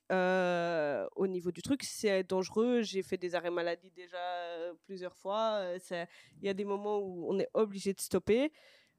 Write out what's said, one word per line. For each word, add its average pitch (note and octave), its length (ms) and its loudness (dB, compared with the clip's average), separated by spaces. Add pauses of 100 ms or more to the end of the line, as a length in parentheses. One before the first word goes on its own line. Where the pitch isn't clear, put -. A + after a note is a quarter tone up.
(120)
euh, F3 1040 2
au G3 120 2
niveau F3+ 240 -2
du E3+ 100 -12
truc. - 220 -2
C'est F#3+ 400 2
dangereux, A3 580 2
j'ai F#3+ 200 -2
fait F#3 160 -4
des F3+ 160 -4
arrêts F3 180 0
maladie F3 400 -2
déjà, F3+ 260 -14
euh, F3 560 -6 (120)
plusieurs F3+ 300 -10
fois. G#3+ 460 0
Euh, F3+ 180 -4
ça, F3 260 -6 (360)
il G3 40 -6
y G3 40 0
a G3 40 0
des G3 120 -2
moments G3+ 340 0
où F3+ 320 -6
on G3 80 2
est - 140 0
obligé G3 400 0
de - 80 -10
stopper. A#3 500 2 (480)